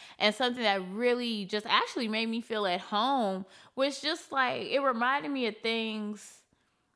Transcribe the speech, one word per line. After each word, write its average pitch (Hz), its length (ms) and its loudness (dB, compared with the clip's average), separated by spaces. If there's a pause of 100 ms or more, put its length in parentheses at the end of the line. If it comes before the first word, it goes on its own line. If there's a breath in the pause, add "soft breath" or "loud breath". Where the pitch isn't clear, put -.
(180 loud breath)
and 208 160 4
something 247 280 0
that 196 260 4
really 233 560 0
just 208 200 -4
actually 240 440 2
made 220 180 0
me 226 140 -2
feel 214 240 -2
at 185 160 0
home 208 640 0 (280 loud breath)
was 269 280 0
just, 320 320 -4
like, 247 300 2
it 269 160 0
reminded 269 520 0
me 254 160 0
of 214 120 -4
things 214 800 -4 (540)